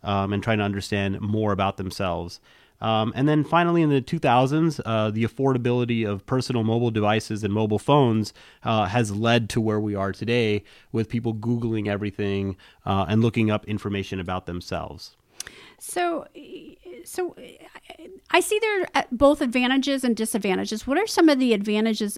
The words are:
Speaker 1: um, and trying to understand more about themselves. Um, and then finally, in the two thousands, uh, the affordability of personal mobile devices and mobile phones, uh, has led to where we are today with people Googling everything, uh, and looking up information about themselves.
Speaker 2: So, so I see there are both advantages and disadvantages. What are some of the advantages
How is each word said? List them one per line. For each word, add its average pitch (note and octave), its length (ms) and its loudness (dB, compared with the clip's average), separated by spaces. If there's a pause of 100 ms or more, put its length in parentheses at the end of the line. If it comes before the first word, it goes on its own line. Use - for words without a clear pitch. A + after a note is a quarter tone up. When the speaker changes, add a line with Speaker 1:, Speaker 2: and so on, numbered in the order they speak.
Speaker 1:
um, G2+ 300 0
and G2+ 100 -2
trying A2 140 0
to G#2 80 0
understand G2 560 -2
more G#2+ 320 0
about G2 240 0
themselves. F2+ 640 -6 (400)
Um, A2 340 0
and C#3 140 0
then D3+ 160 2
finally, E3+ 360 2
in D#3 80 4
the C#3 120 2
two E3 180 -6
thousands, C#3 640 2
uh, A2 240 0
the A2 140 0
affordability B2 800 0
of G2+ 200 -4
personal B2+ 400 0
mobile A#2 260 2
devices G#2+ 540 0
and G2 80 0
mobile G#2+ 260 2
phones, A#2+ 540 4 (300)
uh, A2 220 0
has G#2 300 0
led A2+ 360 2
to A#2 100 0
where G#2+ 180 0
we G#2 160 -2
are G2 160 -2
today G#2+ 540 0 (260)
with A2 160 0
people A#2 260 -2
Googling A2+ 540 -2
everything, G2 680 -2 (280)
uh, G2 220 0
and A2 140 2
looking A2+ 280 2
up G#2+ 160 -2
information G2+ 540 -6
about F#2 260 -6
themselves. F2 720 -10 (640)
Speaker 2:
So, F4 460 -4 (800)
so F4+ 320 -8 (960)
I F4 80 6
see G#4 200 0
there G#4 360 0
are C#4 160 2
both C#4+ 300 4
advantages B3+ 640 0
and A#3 100 2
disadvantages. G3+ 720 -2
What C#4 100 2
are G#4+ 100 0
some E4+ 200 6
of C#4 120 6
the B3 140 4
advantages G#3+ 640 0